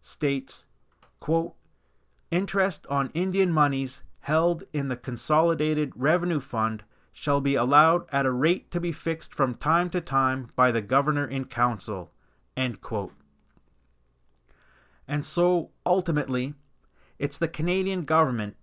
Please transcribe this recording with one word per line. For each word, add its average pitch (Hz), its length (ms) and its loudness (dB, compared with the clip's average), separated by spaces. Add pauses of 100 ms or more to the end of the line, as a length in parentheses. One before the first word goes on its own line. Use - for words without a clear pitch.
states, - 640 -4 (520)
quote, 165 360 -2 (760)
"Interest 190 580 0
on 135 260 0
Indian 185 360 2
monies 139 520 0 (180)
held 160 500 0
in 139 180 -2
the 127 80 -2
Consolidated 156 1000 0
Revenue 165 440 2
Fund 110 440 -4 (280)
shall 143 280 0
be 139 140 0
allowed 147 580 4
at 139 140 0
a 131 40 2
rate 143 420 0
to 170 80 -2
be 170 120 -4
fixed - 420 -6
from 127 200 0
time 170 360 0
to 175 120 -2
time 131 520 -2
by 127 160 4
the 113 120 0
Governor 139 440 0
in 131 200 -4
Council," 110 680 -2 (460)
end 127 240 -4
quote. 101 320 -4 (1900)
And 143 160 -2
so, 175 460 2 (160)
ultimately, 147 680 0 (640)
it's 139 200 -4
the 165 100 -2
Canadian 185 560 -2
government 131 580 0